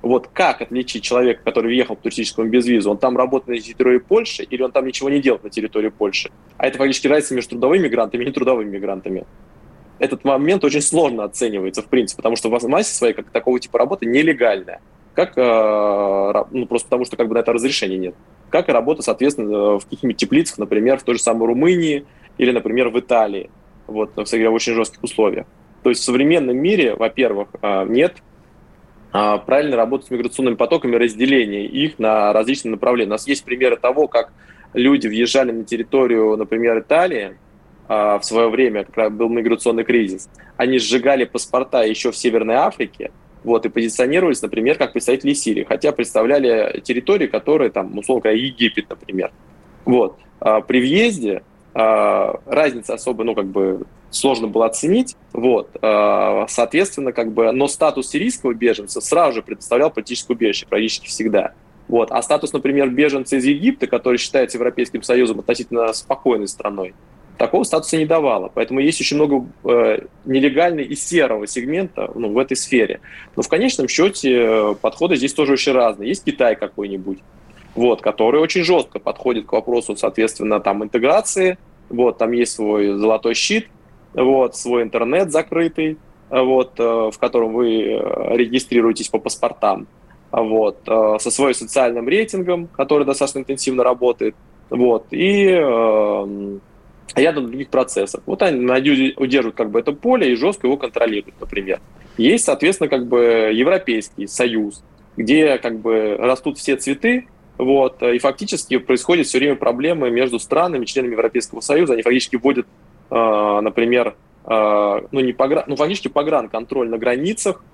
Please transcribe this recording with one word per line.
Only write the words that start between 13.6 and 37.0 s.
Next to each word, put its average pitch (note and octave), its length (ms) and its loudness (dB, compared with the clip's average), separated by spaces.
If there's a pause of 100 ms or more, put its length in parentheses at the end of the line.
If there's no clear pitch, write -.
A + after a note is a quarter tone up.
типа - 180 -4
работы B2+ 260 0
нелегальная. A#2 760 0 (340)
Как, F3+ 240 0
э, - 20 0
ра-, G#2 1120 2
ну, B2 160 -4
просто A#2+ 220 -4
потому B2+ 160 0
что, A#2 120 -10
как A#2 120 0
бы, A2 60 -2
на A#2 40 2
это A#2 140 0
разрешения A2+ 440 -2
нет. F#2 180 -6 (360)
Как E3+ 180 0
и D3+ 40 2
работа, B2+ 300 2
соответственно, A#2+ 520 -2
э, G2+ 240 2
в - 60 -8
каких-нибудь - 320 -4
теплицах, D3+ 420 0
например, A2 400 2
в - 60 -16
той A#2+ 100 0
же A2+ 80 -4
самой A2+ 240 0
Румынии D3+ 580 2 (320)
или, B2 140 2
например, A#2+ 380 0
в A#2 100 -2
Италии. G#2+ 520 0 (360)
Вот, G#2+ 240 -4
кстати - 220 -6
говоря, A2+ 180 2
в A2+ 40 2
очень A#2 200 -2
жестких A2+ 300 -2
условиях. - 420 0 (380)
То B2 60 4
есть A#2 120 0
в - 20 -6
современном C3 520 2
мире, D#3 400 2
во-первых, A2 520 0 (140)
э, G2 260 0
нет, C#3 280 2 (960)
э, G#2 340 2
правильной C#3 300 2
работы A#2+ 300 0
с - 40 -18
миграционными A#2+ 460 -2
потоками, B2 400 0
разделения A#2 720 2
их C#3+ 340 -4
на G#2+ 320 2
различные A2 400 0
направления. A2 380 0
У - 20 -2
нас A2 160 -6
есть C#3 160 -2
примеры B2 320 0
того, C3+ 320 0
как - 240 0 (400)
люди B2 340 2
въезжали A#2 460 0
на A2+ 120 -6
территорию, A2+ 720 2
например, A2+ 440 0
Италии, C3 560 0 (520)